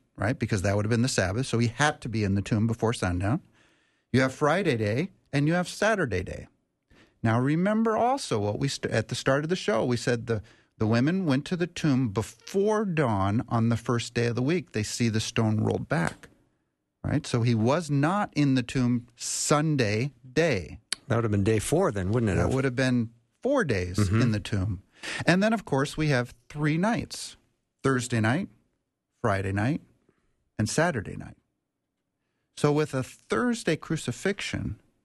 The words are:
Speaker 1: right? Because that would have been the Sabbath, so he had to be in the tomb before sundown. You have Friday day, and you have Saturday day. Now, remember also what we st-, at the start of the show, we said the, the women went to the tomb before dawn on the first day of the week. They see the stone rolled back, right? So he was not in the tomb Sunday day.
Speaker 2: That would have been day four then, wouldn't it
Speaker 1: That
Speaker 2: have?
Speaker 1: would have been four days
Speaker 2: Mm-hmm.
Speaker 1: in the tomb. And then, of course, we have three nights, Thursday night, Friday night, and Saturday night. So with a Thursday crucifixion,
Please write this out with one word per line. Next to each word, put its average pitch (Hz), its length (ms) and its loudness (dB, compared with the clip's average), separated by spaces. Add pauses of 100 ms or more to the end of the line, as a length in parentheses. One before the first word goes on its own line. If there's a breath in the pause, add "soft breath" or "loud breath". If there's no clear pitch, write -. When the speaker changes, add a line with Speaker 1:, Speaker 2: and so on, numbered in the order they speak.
(180)
Speaker 1:
right? 107 200 -2
Because 110 220 -2
that 98 160 2
would 104 80 0
have 107 60 -2
been 117 100 2
the 127 80 2
Sabbath, 101 380 0
so 117 120 -2
he 117 100 2
had 147 340 0
to 123 80 -8
be 107 140 0
in 98 100 2
the 101 80 0
tomb 107 240 0
before 113 260 0
sundown. 98 480 -2 (720 soft breath)
You 127 80 4
have 131 140 0
Friday 151 420 2
day, 110 360 -2 (220)
and 143 120 2
you 165 80 2
have 180 120 0
Saturday 175 560 0
day. - 240 -10 (760 soft breath)
Now, 113 180 2
remember 202 560 2
also 247 420 0
what 104 200 -2
we 139 100 -2
st-, - 240 -4
at 113 160 0
the 131 60 -6
start 139 300 0
of 156 40 -6
the 180 80 0
show, - 260 0
we 123 140 0
said 120 300 -2
the, 113 160 -2 (340 soft breath)
the 110 100 0
women 143 380 2
went 143 220 2
to 185 100 -2
the 175 100 -2
tomb 131 440 0
before 202 720 -2
dawn 113 640 0
on 117 220 2
the 117 80 2
first 117 340 -2
day 120 140 0
of 117 80 -2
the 123 80 -2
week. 160 300 -2
They 110 100 -2
see 117 260 0
the 107 120 0
stone 107 400 0
rolled 107 280 0
back, - 400 -2 (720)
right? - 240 -2
So 120 140 0
he 120 140 4
was 143 360 2
not 156 460 2
in 139 200 4
the 123 60 2
tomb 123 440 0 (100)
Sunday 139 960 0 (180)
day. 123 500 -2 (280)
Speaker 2:
That 113 80 2
would 117 80 0
have 104 80 0
been 98 120 2
day 110 140 4
four 165 320 2
then, 98 220 -2
wouldn't 117 180 2
it 87 40 0
Speaker 1:
That 85 80 2
Speaker 2:
have? 87 120 0
Speaker 1:
would 131 100 0
have 127 120 -2
been 123 340 0 (320)
four 254 220 0
days 92 320 -2
Speaker 2:
Mm-hmm. 104 240 2
Speaker 1:
in 123 120 2
the 107 80 -2
tomb. 95 420 -4 (440 loud breath)
And 180 160 4
then, 220 100 2
of 214 120 -4
course, 139 320 -2
we 156 120 0
have 123 260 0 (140)
three 151 300 -2
nights, - 580 -4 (460)
Thursday 123 380 0
night, 127 280 0 (720)
Friday 98 320 0
night, 117 280 0 (800)
and 107 100 0
Saturday 147 480 -2
night. 92 200 -14 (1200)
So 147 140 2
with 147 220 0
a 131 100 -2
Thursday 226 720 -2
crucifixion, - 1040 -6 (260)